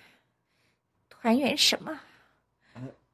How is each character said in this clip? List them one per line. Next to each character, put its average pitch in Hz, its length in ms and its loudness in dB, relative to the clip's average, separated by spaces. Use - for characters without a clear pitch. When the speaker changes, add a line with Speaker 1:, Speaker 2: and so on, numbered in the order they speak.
Speaker 1:
团 233 300 0
圆 294 180 0
什 - 240 2
么？ 302 180 -12
Speaker 2:
嗯。 127 160 -12